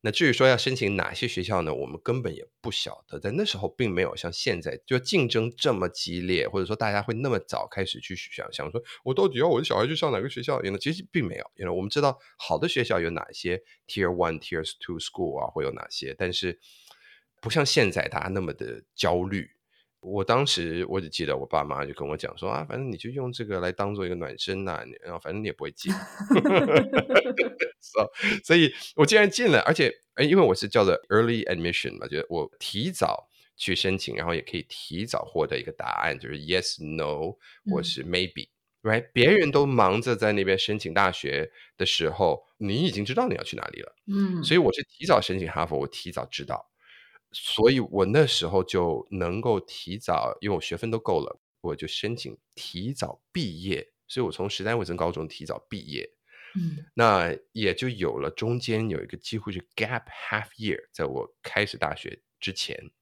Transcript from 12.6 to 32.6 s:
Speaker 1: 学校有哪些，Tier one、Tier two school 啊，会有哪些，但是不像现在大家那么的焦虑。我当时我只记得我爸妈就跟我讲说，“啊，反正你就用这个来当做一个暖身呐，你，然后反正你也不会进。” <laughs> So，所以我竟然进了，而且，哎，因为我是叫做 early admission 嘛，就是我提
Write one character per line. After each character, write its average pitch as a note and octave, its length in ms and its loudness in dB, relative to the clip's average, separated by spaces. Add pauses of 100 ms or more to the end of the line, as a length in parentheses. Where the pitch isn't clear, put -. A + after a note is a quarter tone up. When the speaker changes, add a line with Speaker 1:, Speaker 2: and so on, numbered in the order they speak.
Speaker 1:
学 B2+ 160 0
校 G2 160 2
有 E2 80 0
哪 E2 240 -4
些， F2+ 300 -4 (240)
Tier F#2+ 220 0
one、 E2+ 300 0
Tier D#2+ 240 -6 (160)
two E2+ 200 -8
school D#2 420 -4
啊， B1+ 60 -4
会 C#2+ 180 -4
有 C2+ 60 -2
哪 - 180 -10
些， C2+ 300 -8
但 F2+ 120 0
是 F2 300 -4 (800)
不 - 80 -6
像 C#3+ 160 2
现 B2 260 4
在 - 180 0
大 - 160 -4
家 F#2 40 -6
那 F#2+ 140 -2
么 D#2 100 -4
的 A1+ 320 -10 (100)
焦 F2+ 280 2
虑。 F#2+ 300 -4 (540)
我 G2 160 -2
当 B2 240 2
时 E2+ 400 -2
我 F#2+ 140 -2
只 E2 80 -10
记 D#2+ 160 -4
得 C#2+ 100 0
我 C2+ 120 -6
爸 D2+ 180 0
妈 C#2+ 180 -4
就 C#2+ 120 -6
跟 C#2+ 120 -8
我 D2+ 80 -4
讲 - 220 -8
说 F#2+ 160 -6
，“啊， D3 160 -4
反 - 80 -6
正 C3 160 -6
你 F2+ 60 -8
就 A2+ 100 -12
用 B2+ 240 -6
这 A#2+ 100 -8
个 G#2 160 -4
来 F2+ 140 -2
当 G2+ 220 -2
做 G2 100 -4
一 F2 60 -4
个 F2+ 40 -2
暖 D#2+ 240 -8
身 F#2+ 240 -4
呐， E2 240 -6
你， B1+ 140 -18
然 F2 140 -12
后 E2 40 -10
反 D#2+ 140 -10
正 G#2 100 -6
你 G#2+ 40 -4
也 F2 80 -4
不 D2+ 100 -10
会 D2+ 80 -8
进。” - 180 -8 (380)
<laughs> - 1400 4 (160)
So， - 300 0 (320)
所 E3 140 6
以 D#3 180 6 (220)
我 D3+ 80 8
竟 G#3+ 140 6
然 G#3 120 8
进 A#3+ 200 4
了， C#3 100 8
而 D3+ 120 4
且， D#3 220 2 (200)
哎， C3+ 100 2
因 D3+ 120 6
为 F#3+ 60 10
我 G2+ 120 8
是 G#2 140 -4
叫 G#2 160 6
做 F2+ 100 6 (140)
early A2+ 380 4
admission E2 520 -2
嘛， G1+ 80 -10
就 C2+ 100 -6
是 D2+ 120 -2
我 E2 300 -4
提 G#2+ 320 -4